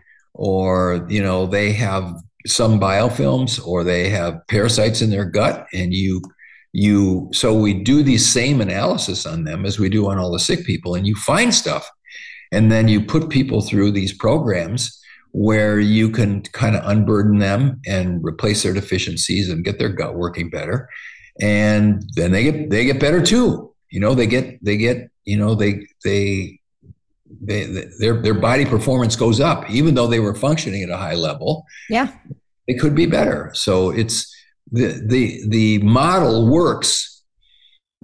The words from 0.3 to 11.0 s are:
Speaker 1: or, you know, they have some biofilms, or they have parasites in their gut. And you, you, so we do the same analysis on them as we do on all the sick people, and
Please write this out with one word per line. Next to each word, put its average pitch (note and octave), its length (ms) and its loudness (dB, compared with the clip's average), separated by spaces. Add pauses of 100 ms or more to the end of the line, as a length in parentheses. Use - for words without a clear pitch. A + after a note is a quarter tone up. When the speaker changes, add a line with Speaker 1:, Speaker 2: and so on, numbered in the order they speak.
Speaker 1:
or, F#2 760 0
you G#2 140 -2
know, F#2 240 0
they G2+ 260 0
have F#2+ 440 -4 (300)
some A2 340 2
biofilms, A#2+ 840 0
or F2 200 -2
they F2+ 260 0
have F2 380 -4
parasites A2 540 0
in A2 80 2
their G2+ 140 0
gut. G#2 480 -2
And F#2 220 -2
you, F#2+ 260 -2 (520)
you, G2+ 600 2
so A2 220 2
we G#2+ 200 4
do B2+ 280 2
the C3 160 4
same B2+ 420 2
analysis G2 640 -2
on E2 200 -6
them D#2 200 -6
as G2 140 -4
we G2 100 2
do G2+ 220 2
on G2 80 -2
all F2+ 140 -2
the E2+ 80 -2
sick - 260 -2
people, F2 300 -4
and F#2+ 100 -2